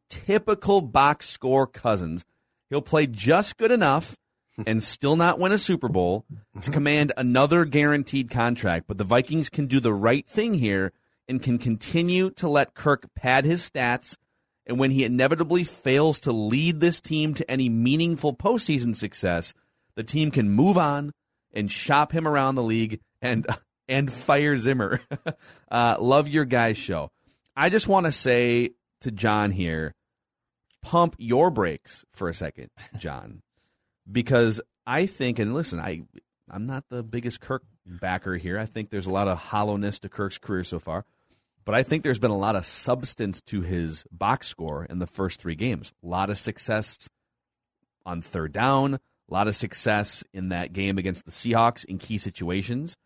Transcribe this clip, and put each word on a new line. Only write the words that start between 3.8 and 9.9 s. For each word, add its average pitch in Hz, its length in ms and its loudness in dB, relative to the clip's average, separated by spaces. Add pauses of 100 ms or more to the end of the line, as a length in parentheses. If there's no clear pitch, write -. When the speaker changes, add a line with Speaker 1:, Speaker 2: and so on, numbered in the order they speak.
Speaker 2:
<laughs> - 260 -10
Speaker 1:
and 110 160 2
still 143 340 0
not 170 220 4
win 185 140 2
a 214 60 2
Super 170 300 0
Bowl 92 400 0
to - 60 -16 (240)
Speaker 2:
Mm-hmm. 123 140 -6
Speaker 1:
command 147 440 2
another 139 480 4
guaranteed 143 640 0
contract. 117 580 0
But 101 120 -8
the 101 60 -2
Vikings 131 440 2
can 143 180 -2
do 131 140 2
the 113 140 2